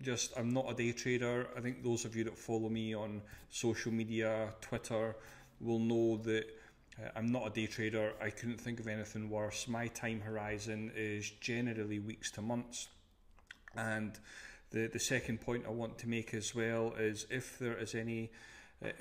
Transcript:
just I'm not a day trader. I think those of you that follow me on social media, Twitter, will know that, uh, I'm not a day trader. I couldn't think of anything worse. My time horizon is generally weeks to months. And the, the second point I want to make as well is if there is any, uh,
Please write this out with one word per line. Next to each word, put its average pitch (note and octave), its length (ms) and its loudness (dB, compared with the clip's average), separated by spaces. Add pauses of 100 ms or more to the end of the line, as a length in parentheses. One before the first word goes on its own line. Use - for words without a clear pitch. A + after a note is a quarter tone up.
just B2 340 0
I'm A#2+ 140 2
not B2+ 220 4
a - 20 0
day A#2+ 180 4
trader. B2 640 2
I B2 60 -4
think B2+ 220 -2
those A#2 200 4
of A2+ 140 -4
you A2 80 4
that A2+ 120 -6
follow A2 320 2
me A2 260 0
on G#2 260 -2 (280)
social A#2 440 2
media, A2 560 2 (100)
Twitter, A2+ 560 0 (460)
will A2+ 180 4
know A2+ 440 6
that, A2 240 2 (540)
uh, A2 140 -6
I'm A2+ 160 2
not B2 160 2
a G#2 40 -2
day G#2+ 160 2
trader. G#2+ 520 2
I G#2+ 120 0
couldn't A#2 280 -4
think A#2+ 220 -4
of A2 60 -4
anything G#2+ 420 -4
worse. G#2+ 400 -2
My A#2 180 0
time A2+ 320 -2
horizon G#2+ 760 -2
is G#2 340 -2
generally A2 720 0
weeks A2 320 -4
to G#2+ 100 -8
months. A#2+ 480 -2 (880)
And A2 420 0 (540)
the, A2+ 140 2
the A2+ 140 -2
second A#2+ 400 2
point A#2+ 260 -2
I - 20 -6
want A2+ 280 -4
to A#2 100 -6
make A#2 260 0
as G#2+ 220 -2
well A2+ 420 2
is G#2+ 320 2
if - 300 -4
there A#2 160 0
is G#2 180 -4
any, A2+ 380 -2 (500)
uh, - 60 -2 (140)